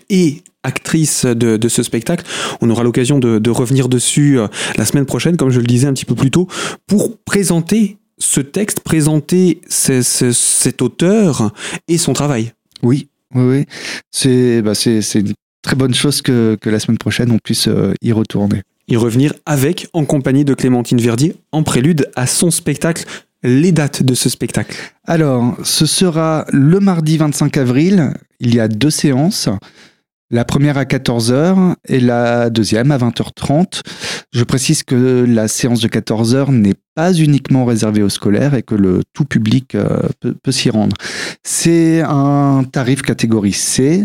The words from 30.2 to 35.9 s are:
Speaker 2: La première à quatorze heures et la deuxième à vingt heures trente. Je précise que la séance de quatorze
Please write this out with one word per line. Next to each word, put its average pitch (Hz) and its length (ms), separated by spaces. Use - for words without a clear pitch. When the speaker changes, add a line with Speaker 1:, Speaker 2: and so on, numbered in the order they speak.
Speaker 2:
La 120 160
première 143 320
à 135 80
quatorze 123 460
heures 180 460
et 135 140
la 120 500
deuxième 113 400
à 147 60
vingt 120 240
heures - 120
trente. - 520
Je 120 100
précise 139 400
que 127 420
la 113 220
séance 117 340
de 110 60
quatorze 113 480